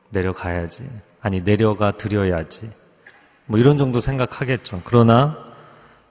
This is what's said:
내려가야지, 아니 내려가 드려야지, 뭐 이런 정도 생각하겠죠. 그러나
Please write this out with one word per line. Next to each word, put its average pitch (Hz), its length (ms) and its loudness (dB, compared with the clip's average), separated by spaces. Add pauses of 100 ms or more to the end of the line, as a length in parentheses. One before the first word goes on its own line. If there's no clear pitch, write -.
내려가야지, 90 760 -6 (340)
아니 95 220 -4
내려가 104 480 2
드려야지, 98 800 -4 (760)
뭐 107 140 0
이런 143 180 6
정도 127 220 0
생각하겠죠. 127 840 -4
그러나 120 540 4 (720)